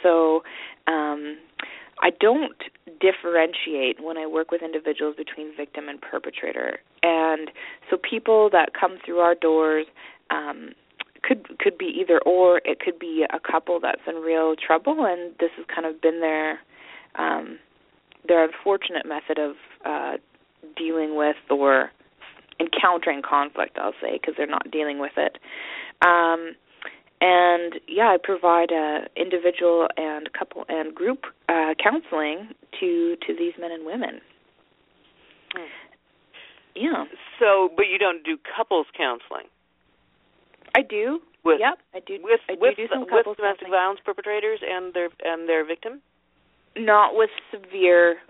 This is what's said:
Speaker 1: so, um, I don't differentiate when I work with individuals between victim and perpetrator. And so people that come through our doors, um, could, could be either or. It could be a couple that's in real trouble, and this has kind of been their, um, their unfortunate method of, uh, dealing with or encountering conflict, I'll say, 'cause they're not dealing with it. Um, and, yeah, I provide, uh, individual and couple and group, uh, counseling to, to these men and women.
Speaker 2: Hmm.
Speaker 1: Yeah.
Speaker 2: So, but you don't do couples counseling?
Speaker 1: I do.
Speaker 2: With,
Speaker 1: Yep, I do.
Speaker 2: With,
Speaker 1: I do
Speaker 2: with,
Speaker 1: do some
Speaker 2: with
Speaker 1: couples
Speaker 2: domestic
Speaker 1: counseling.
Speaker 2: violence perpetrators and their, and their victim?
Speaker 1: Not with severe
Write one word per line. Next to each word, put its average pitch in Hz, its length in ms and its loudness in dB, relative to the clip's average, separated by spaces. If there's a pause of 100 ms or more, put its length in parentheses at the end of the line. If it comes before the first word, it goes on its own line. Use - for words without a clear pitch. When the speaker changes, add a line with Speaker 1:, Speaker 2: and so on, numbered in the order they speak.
Speaker 1:
so, 165 380 4 (460)
um, 151 500 -4 (640)
I 180 80 6 (100)
don't 254 380 2 (420)
differentiate 165 1040 0
when 165 140 -8
I 156 100 -8
work 160 240 -2
with 170 100 -2
individuals 156 540 -4
between 151 400 -14
victim 147 320 -12
and 143 140 -14
perpetrator. - 800 -8 (240)
And 160 460 0 (400)
so 220 80 0
people 220 540 2
that 170 260 4
come 185 280 -2
through 170 140 -2
our 175 160 4
doors, 160 500 2 (460)
um, 151 400 -8 (500)
could, - 380 -4
could 190 180 0
be 190 80 -8 (160)
either 175 240 4
or. 180 400 6
It - 160 -4
could 175 180 -6
be 160 320 -4
a 160 80 -6
couple 170 400 -2
that's - 280 -2
in 165 80 -8
real 160 400 0
trouble, 269 500 0
and 175 340 -4
this 165 160 0
has 165 180 -16
kind 165 120 -6
of 160 160 -8
been 165 180 2
their, 156 400 -2 (560)
um, 160 420 -4 (720)
their 165 160 6
unfortunate 175 600 -2
method 156 340 -6
of, 147 160 -4 (300)
uh, 147 320 -6 (580)
dealing 160 400 -2
with 151 220 0 (120)
or 139 420 4 (680)
encountering 165 600 0
conflict, - 560 -2
I'll - 240 -4
say, - 180 -6
'cause 156 160 -6
they're 147 120 -2
not - 240 -6
dealing 147 280 -4
with 143 180 -8
it. - 200 -2 (680)
Um, 165 500 4 (640)
and, 175 680 4
yeah, 208 220 2
I 185 80 6
provide, 170 560 2
uh, 156 320 -2 (100)
individual 175 800 2
and 151 380 -8
couple - 340 -12
and 156 260 -6
group, 226 320 -4 (220)
uh, 160 280 0
counseling 196 800 -2 (280)
to, 170 340 0
to 165 180 -8
these 170 240 -6
men 170 140 -10
and 160 140 -14
women. 208 340 -8 (1400)
Speaker 2:
Hmm. - 80 -16 (1120)
Speaker 1:
Yeah. 240 300 -4 (340)
Speaker 2:
So, 196 360 6
but 202 120 2
you 185 100 -2
don't 175 260 0
do 156 140 -4 (180)
couples 185 320 0 (100)
counseling? 120 500 -6 (1300)
Speaker 1:
I 262 60 4
do. 240 400 -4 (240)
Speaker 2:
With, 165 140 4
Speaker 1:
Yep, 269 180 2 (160)
I 185 60 -12
do. 196 240 -12
Speaker 2:
With, 226 160 2 (100)
Speaker 1:
I 190 60 -6
do 175 60 -6
Speaker 2:
with, 247 160 4
Speaker 1:
do 226 100 -6
some 262 140 -4
Speaker 2:
with 240 80 -12
Speaker 1:
couples 214 280 2
Speaker 2:
domestic 196 300 -4
Speaker 1:
counseling. 180 40 -6
Speaker 2:
violence 190 320 0
perpetrators 208 600 -4
and 185 280 -6
their, 175 160 -2 (140)
and 165 240 -6
their 160 180 2
victim? 220 360 -10 (760)
Speaker 1:
Not 208 400 6
with 220 140 4 (220)
severe 180 680 4 (120)